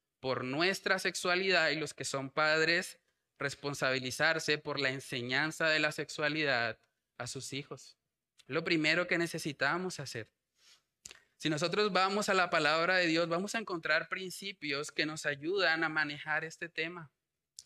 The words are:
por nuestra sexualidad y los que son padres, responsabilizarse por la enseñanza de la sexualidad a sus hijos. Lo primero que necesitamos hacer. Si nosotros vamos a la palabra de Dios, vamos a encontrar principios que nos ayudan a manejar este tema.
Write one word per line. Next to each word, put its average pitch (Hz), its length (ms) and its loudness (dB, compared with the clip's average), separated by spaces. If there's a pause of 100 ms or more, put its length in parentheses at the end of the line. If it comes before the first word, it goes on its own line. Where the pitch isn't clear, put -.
(200)
por 123 240 -2
nuestra 185 560 0
sexualidad 180 720 2
y 156 100 -2
los 147 140 -6
que 131 100 -10
son 135 260 -4
padres, 160 680 2 (400)
responsabilizarse 139 1160 0
por 147 200 -6
la 135 120 2
enseñanza 135 760 -2
de 156 120 4
la 151 100 2
sexualidad 147 880 -2 (400)
a 123 80 -6
sus - 260 -8
hijos. - 460 -12 (480)
Lo 156 160 -2
primero 165 460 2
que 180 100 2
necesitamos 165 800 -2
hacer. 123 320 -10 (1080)
Si 156 120 -2
nosotros 175 420 2
vamos 196 360 2
a 202 60 4
la 180 160 4
palabra 165 480 4
de 175 100 4
Dios, 165 200 2
vamos 185 280 -2
a - 20 2
encontrar 165 500 0
principios 185 840 -6
que 151 140 0
nos 156 200 -4
ayudan 160 560 2
a 160 60 2
manejar 156 560 -2
este 160 240 -10
tema. 165 420 -8 (560)